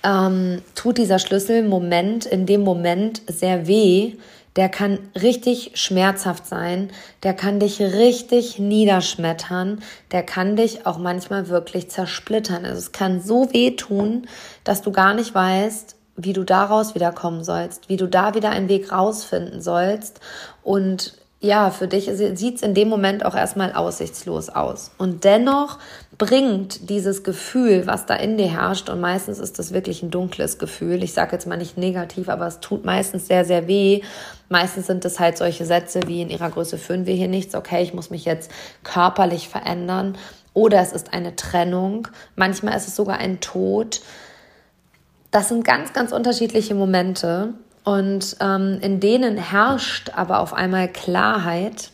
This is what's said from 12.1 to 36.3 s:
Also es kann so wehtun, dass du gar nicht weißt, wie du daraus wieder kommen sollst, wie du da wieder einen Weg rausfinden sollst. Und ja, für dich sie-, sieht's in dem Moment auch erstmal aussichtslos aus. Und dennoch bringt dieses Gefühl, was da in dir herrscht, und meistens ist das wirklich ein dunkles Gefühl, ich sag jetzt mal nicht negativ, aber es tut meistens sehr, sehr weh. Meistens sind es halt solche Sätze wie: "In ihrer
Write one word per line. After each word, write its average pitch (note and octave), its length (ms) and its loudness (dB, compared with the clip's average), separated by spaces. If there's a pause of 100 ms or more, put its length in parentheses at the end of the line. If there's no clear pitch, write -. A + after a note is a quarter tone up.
Also - 140 -8
es - 140 -10
kann F#3 280 0
so A#3+ 320 2
wehtun, A#3+ 760 0 (360)
dass G3+ 200 -2
du G#3 80 -2
gar F#3+ 240 4
nicht A3+ 180 -4
weißt, F#3+ 600 0 (200)
wie F#3 180 -4
du F#3 100 -2
daraus G3+ 500 4
wieder F3 180 0
kommen E3+ 320 -6
sollst, F3 460 -6
wie F#3+ 80 0
du F#3 100 0
da F#3+ 280 2
wieder G#3+ 160 2
einen G3 180 0
Weg G3 220 2
rausfinden F#3 680 -2
sollst. F3+ 580 -2 (420)
Und F#3+ 540 0 (240)
ja, G3+ 320 4
für F#3 160 -4
dich G3 180 0
sie-, G3 320 -2
sieht's A#3+ 240 -4
in G#3 140 0
dem G#3 120 6
Moment G3+ 380 0
auch - 100 0
erstmal F#3+ 380 -2
aussichtslos - 760 -4
aus. - 480 -4
Und F#3 260 -4
dennoch C#4 560 4 (380)
bringt G#3+ 720 2
dieses G3 340 -2
Gefühl, F#3+ 640 2
was - 180 -4
da - 80 0
in A3 240 0
dir G3 100 2
herrscht, F3+ 420 -2
und F3+ 120 -4
meistens F#3+ 380 -4
ist G3 200 -10
das E3+ 140 -8
wirklich F#3 300 -4
ein D#3+ 80 -8
dunkles F3+ 480 -4
Gefühl, E3+ 440 -4
ich F3 100 -8
sag E3+ 200 0
jetzt F3 140 -6
mal E3+ 100 -4
nicht E3+ 200 -8
negativ, F3+ 520 -4
aber E3+ 160 -4
es E3+ 140 -8
tut - 260 -6
meistens F#3+ 420 -2
sehr, F3+ 160 4
sehr F3 240 0
weh. G3+ 360 4 (440)
Meistens F#3 400 -2
sind F3+ 160 -2
es F3+ 160 -4
halt E3+ 180 4
solche E3+ 280 -2
Sätze F3 400 0
wie: E3+ 160 -4
"In E3 80 -6
ihrer E3 220 -4